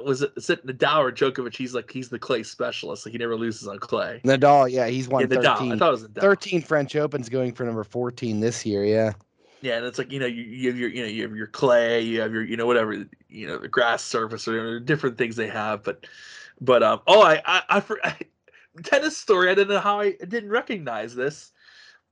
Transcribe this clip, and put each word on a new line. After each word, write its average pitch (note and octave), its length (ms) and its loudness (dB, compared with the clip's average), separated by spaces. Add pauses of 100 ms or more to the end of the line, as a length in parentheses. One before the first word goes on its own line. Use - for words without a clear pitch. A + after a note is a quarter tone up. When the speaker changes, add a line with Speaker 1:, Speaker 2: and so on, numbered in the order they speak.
Speaker 1:
was C3+ 180 -2
it, C#3 140 -4
is - 140 -6
it E3 160 -2
Nadal C#3 320 2
or B2+ 140 2
Djokovic? B2+ 420 -2
He's B2+ 220 -8
like, A2+ 160 -8
he's C3 160 -10
the A#2+ 100 -10
clay A#2 240 -2
specialist. - 640 -8
Like, A2 60 -12
he A#2 60 -10
never A#2 180 -2
loses A2 320 -6
on G2+ 100 -12
clay. F#2+ 460 -4
Speaker 2:
Nadal, C3+ 440 6
yeah, B2 200 0
he's B2+ 200 -4
won B2+ 140 2
Speaker 1:
Yeah, B2+ 60 0
Nadal. B2+ 180 2
I B2+ 120 4
Speaker 2:
thirteen, A#2+ 200 -2
Speaker 1:
thought E3+ 100 4
it D3 40 4
was A2 160 -6
Nadal. G#2 120 -14
Speaker 2:
thirteen G3 420 2
French D3 340 -2
Opens C#3+ 320 -2
going B2+ 240 -2
for A#2+ 120 -10
number A2+ 200 -6
fourteen B2 560 -4
this A#2 260 -2
year, G2+ 180 0
yeah. A2 280 2 (500)
Speaker 1:
Yeah, A#2+ 160 -4
and A#2+ 80 -6
it's B2 120 -10
like, B2 140 -8
you C#3 80 -8
know, C3 60 -2
you, A#2 160 -6
you B2 260 -4
have B2 100 -2
your, B2 120 -4
you B2 120 -8
know, A2+ 60 -6
you G#2+ 140 -6
have G#2+ 120 -8
your G#2+ 120 -8
clay, A#2 560 2
you A2+ 180 -2
have A2+ 120 -2
your, A2+ 120 -2
you A2+ 120 -6
know, A#2 100 -2
whatever, A2+ 260 2 (360)
you G#2 180 -14
know, D#2 120 -8
the - 100 -12
grass A#2 360 0
surface A2+ 420 -6
or A2+ 340 -4
different C3+ 380 -2
things A#2 160 -2
they A2+ 140 -4
have, G#2+ 340 -6
but, - 240 -8 (540)
but, B2 220 4
um, A2 240 4
oh, G3+ 160 10
I, D#3 240 8
I, F3 220 2
I, G3 120 4
for-, G#3+ 200 -8
<laughs> - 40 -2
I, - 120 -6 (680)
tennis D4 320 0
story. F3+ 340 4
I F#3+ 40 2
didn't G3 160 4
know G3+ 100 2
how G3+ 200 0
I G3+ 120 2
didn't G3+ 380 -8
recognize C3 640 -4
this. C3 380 -6 (600)